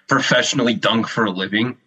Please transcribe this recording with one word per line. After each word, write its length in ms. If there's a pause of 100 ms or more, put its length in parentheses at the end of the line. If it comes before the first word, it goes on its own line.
professionally 680
dunk 320
for 180
a 60
living, 540